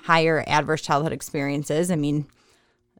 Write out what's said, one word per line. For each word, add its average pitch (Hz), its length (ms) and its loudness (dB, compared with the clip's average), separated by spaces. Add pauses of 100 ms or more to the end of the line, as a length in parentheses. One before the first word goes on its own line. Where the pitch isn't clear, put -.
higher 160 420 4
adverse 151 380 0
childhood 151 300 0
experiences, 147 760 -2
I 180 60 0
mean, 147 320 -2 (720)